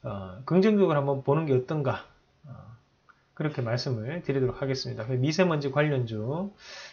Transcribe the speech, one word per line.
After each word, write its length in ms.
어, 420
긍정적으로 500
한번 280
보는 240
게 60
어떤가, 520
어, 40
그렇게 300
말씀을 580
드리도록 400
하겠습니다. 440
미세먼지 680
관련주, 800